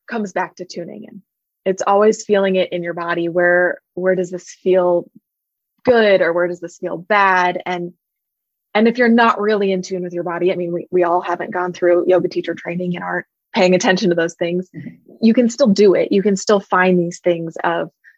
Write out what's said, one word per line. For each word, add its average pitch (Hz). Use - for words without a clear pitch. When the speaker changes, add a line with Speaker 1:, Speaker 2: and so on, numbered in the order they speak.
Speaker 1:
comes 214
back 180
to 180
tuning -
in. -
It's 190
always 214
feeling 196
it 185
in 175
your 170
body. 170
Where, 175
where 185
does 180
this 180
feel 180
good 214
or 165
where 175
does 175
this 170
feel 170
bad? 185
And, 175
and 220
if 233
you're 247
not 233
really 202
in 185
tune 185
with 175
your 175
body, 175
I 165
mean, 175
we, 175
we 175
all 170
haven't 175
gone 180
through 175
yoga 180
teacher 175
training 175
and 175
aren't 175
paying 185
attention 185
to 170
those 165
things. 180
Speaker 2:
Mm-hmm. -
Speaker 1:
You 226
can 240
still 269
do 196
it. -
You 196
can 202
still 202
find 185
these 175
things 165
of, 170